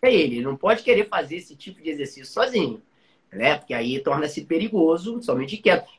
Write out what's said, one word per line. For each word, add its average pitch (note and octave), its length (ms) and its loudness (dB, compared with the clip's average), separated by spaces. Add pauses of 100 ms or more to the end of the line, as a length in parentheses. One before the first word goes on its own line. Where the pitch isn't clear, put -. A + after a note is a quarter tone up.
a B3+ 80 6
ele. D3+ 260 4
Ele A#2+ 80 -4
não C3+ 120 -4
pode G#3 260 0
querer G#3 260 2
fazer E3 280 -4
esse F3 200 -16
tipo - 240 -20
de D#3 80 -8
exercício C#3+ 380 -10
sozinho, G3+ 560 -2 (480)
né? B2 260 0
Porque - 180 -10
aí B2 260 -4
torna-se D3 440 -4
perigoso, F3+ 800 0
somente C3+ 340 -4
quieto. - 320 2 (100)